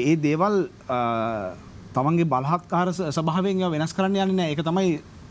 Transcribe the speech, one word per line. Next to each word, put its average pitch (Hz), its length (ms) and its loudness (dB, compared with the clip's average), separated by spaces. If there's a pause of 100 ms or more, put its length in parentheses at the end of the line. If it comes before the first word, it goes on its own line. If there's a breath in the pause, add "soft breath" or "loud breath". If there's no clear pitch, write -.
(120)
ඒ 170 40 4
දේවල්, 156 400 2 (300)
අ, 123 120 -2 (920)
තමන්ගේ 165 340 2
බලහත්කාර 165 640 0
ස-, 180 240 -2
ස්වභාවයෙන් 180 460 0
ඒවා 180 140 0
වෙනස් 156 200 -2
කරන්න 196 220 0
යන්නේ 190 200 2
නෑ. 175 160 0
ඒක 147 140 -2
තමයි 175 360 2 (300)